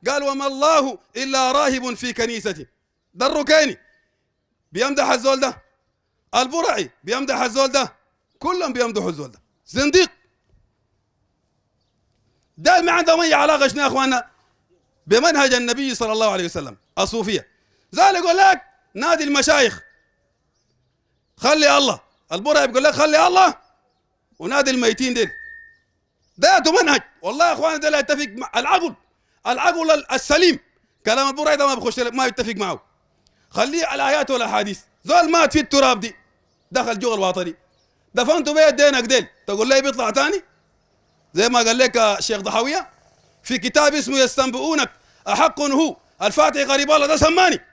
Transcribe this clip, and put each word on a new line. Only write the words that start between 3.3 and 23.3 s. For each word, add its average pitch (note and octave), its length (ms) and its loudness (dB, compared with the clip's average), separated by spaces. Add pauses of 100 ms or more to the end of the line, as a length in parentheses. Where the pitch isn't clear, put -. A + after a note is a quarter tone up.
بيمدح C4+ 380 -2
الزول C4+ 300 0
ده، C4 220 -4 (760)
البرعي B3+ 560 -2 (120)
بيمدح C4 380 -4
الزول B3+ 260 -2
ده، C4 260 -2 (460)
كلهم E4+ 340 -4
بيمدحوا A3+ 360 -4
الزول C#3+ 220 -12
ده. - 100 -20 (240)
زنديق. D4 440 2 (2500)
ده F4 240 4
ما E4+ 100 0
عندهم E4 300 2
أي E4 120 2
علاقة C#4+ 340 4
شنو B3+ 140 -2
يا C#4+ 60 0
أخوانا C4 400 -2 (800)
بمنهج C4+ 460 4
النبي B3 420 -2
صلى A3 160 -4
الله A3 200 0
عليه F#3 140 -4
وسلم، C#3 320 -10 (220)
الصوفية. G3 480 -2 (440)
زال F#4 240 4
يقول F4 220 0
لك: F#4+ 240 4 (320)
"نادي D#4 300 -2
المشايخ، C#4+ 580 0 (1600)
خلي C#4+ 400 4
الله". C4 220 0 (320)
البرعي C#4 360 0
بيقول B3 160 -2
لك: D4 100 4
"خلي D#4 340 2
الله F4+ 280 4 (840)